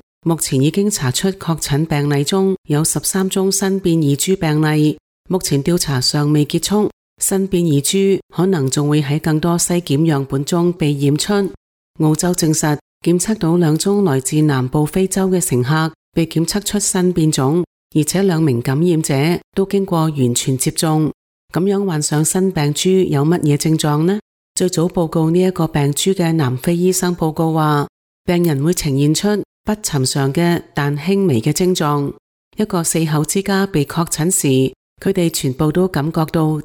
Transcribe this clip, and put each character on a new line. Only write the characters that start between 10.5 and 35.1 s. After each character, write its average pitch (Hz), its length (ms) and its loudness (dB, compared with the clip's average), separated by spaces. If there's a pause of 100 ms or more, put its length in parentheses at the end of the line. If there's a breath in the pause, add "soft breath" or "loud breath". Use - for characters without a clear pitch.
被 151 220 0
驗 143 220 2
出。 202 360 -2 (460)
澳 156 160 2
洲 180 180 0
證 160 220 0
實 151 240 0 (260)
檢 170 160 2
測 214 160 -2
到 170 200 0
兩 160 200 4
宗 202 280 0
來 135 160 2
自 151 220 -2
南 135 240 0
部 151 200 0
非 190 200 0
洲 190 220 -2
嘅 185 120 0
乘 123 220 0
客 156 300 0 (200)
被 165 140 0
檢 165 200 -2
測 202 180 -4
出 - 140 -2
新 180 340 0
變 156 180 2
種， 151 340 0 (300)
而 151 100 2
且 180 180 0
兩 165 200 2
名 123 180 2
感 135 200 -2
染 165 220 2
者 151 120 -2 (400)
都 196 120 0
經 196 180 0
過 175 200 -2
完 135 300 0
全 131 220 -2
接 151 140 -2
種。 156 400 0 (420)
咁 160 120 0
樣 202 200 0
患 160 160 -2
上 151 240 0
新 185 280 0
病 147 200 0
株 185 180 0
有 156 340 2
乜 170 160 2
嘢 147 160 2
症 160 200 0
狀 151 280 0
呢？ 196 140 2 (360)
最 185 140 0
早 170 180 0
報 175 220 0
告 160 220 0
呢 175 100 4
一 185 100 4
個 170 160 -2
病 147 260 0
株 190 200 0
嘅 165 200 0
南 131 240 0
非 175 200 0
醫 180 160 2
生 180 240 -2
報 160 160 -2
告 160 200 0
話， 151 360 0 (360)
病 175 200 2
人 143 180 2
會 165 100 2
呈 139 260 -2
現 147 140 4
出 196 160 0 (360)
不 214 80 -2
尋 151 360 -2
常 139 240 -2
嘅 170 300 0 (100)
但 143 240 -2
輕 190 300 0
微 123 140 2
嘅 151 120 0
症 185 220 0
狀。 147 380 -2 (440)
一 214 80 0
個 180 200 -2
四 165 200 0
口 151 200 0
之 196 180 -2
家 196 240 0
被 156 180 0
確 165 260 -4
診 160 200 -2
時， 131 420 0 (300)
佢 190 100 0